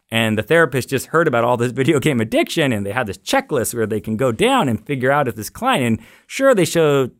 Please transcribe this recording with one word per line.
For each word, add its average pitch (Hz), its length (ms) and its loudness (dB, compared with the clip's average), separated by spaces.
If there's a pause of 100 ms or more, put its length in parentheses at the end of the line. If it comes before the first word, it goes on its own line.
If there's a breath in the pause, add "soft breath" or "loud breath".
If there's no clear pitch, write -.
(100)
and 113 280 0
the 107 40 -2
therapist 156 460 0
just 131 180 -4
heard 160 220 2
about 117 160 2
all 120 140 2
this 120 120 0
video 131 300 2
game 143 200 0
addiction, 147 520 0
and 101 120 -2
they 98 80 -6
have 123 140 -2
this 95 120 -8
checklist 147 560 -2
where 113 120 -2
they 107 140 -4
can 110 160 -6
go 127 160 0
down 214 360 0
and 110 160 -4
figure 131 280 -2
out 143 160 0
if 110 80 -8
this 104 140 -12
client, 220 340 -2
and 113 160 -2 (260 loud breath)
sure, 269 280 2
they 180 100 2
show 143 560 2